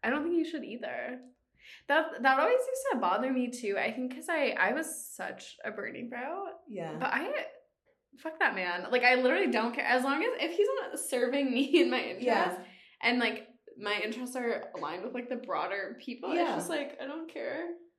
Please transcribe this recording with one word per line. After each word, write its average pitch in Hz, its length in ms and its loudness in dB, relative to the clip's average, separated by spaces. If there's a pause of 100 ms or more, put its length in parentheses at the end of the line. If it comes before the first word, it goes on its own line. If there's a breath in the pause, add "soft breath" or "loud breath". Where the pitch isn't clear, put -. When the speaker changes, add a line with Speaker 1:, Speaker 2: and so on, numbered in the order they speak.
Speaker 1:
I 220 80 0
don't 285 120 0
think 339 140 2
you 320 80 4
should 311 200 -6
either. 247 560 -6 (680 loud breath)
That, 311 340 2
that 269 180 6
always 480 180 6
used 523 340 -2
to 247 60 2
bother 226 340 2
me 254 180 0
too. 202 280 -2
I 220 140 0
think 254 220 -4
'cause 311 140 -12
I, 294 300 2
I 196 140 4
was - 420 -6
such - 500 -10
a 220 60 -4
Bernie 208 340 -8
bro. 269 420 -8 (220)
Speaker 2:
Yeah. 165 300 -8
Speaker 1:
But 254 140 0
I, 330 180 0 (880)
fuck 320 220 -8
that 226 140 4
man. 180 360 -2
Like, 240 140 4
I 254 120 8
literally 262 340 4
don't 233 240 2
care. 285 100 -2
As 254 200 4
long 285 180 2
as, 480 80 2 (100)
if 330 160 -2
he's 415 120 4 (120)
not - 180 -6
serving 254 540 2
me 269 280 6
<laughs> - 20 8
and 247 80 4
my 247 120 0
interests, 208 240 -6
Speaker 2:
Yeah. 185 320 2 (440 loud breath)
Speaker 1:
and, 240 180 2
like, 220 260 0 (320)
my 208 260 -2
interests 247 320 -6
are 233 400 -2
aligned 165 280 -6
with, 240 100 -8
like, - 140 -6
the - 80 -4
broader 185 640 -4
people, - 320 -8
it's 349 80 2
Speaker 2:
Yeah. 294 160 0
Speaker 1:
just - 140 -6
like, 294 300 -4
I 262 60 -8
don't 320 260 -8
care. 320 360 -6 (300)